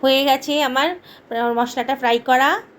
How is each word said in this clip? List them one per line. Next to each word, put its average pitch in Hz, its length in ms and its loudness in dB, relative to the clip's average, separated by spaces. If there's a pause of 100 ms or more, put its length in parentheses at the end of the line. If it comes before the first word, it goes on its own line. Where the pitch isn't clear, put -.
হয়ে 269 240 2
গেছে 277 280 0 (160)
আমার 262 200 0 (640)
মশলাটা 247 420 -2
ফ্রাই 240 220 0 (100)
করা। 262 220 4 (280)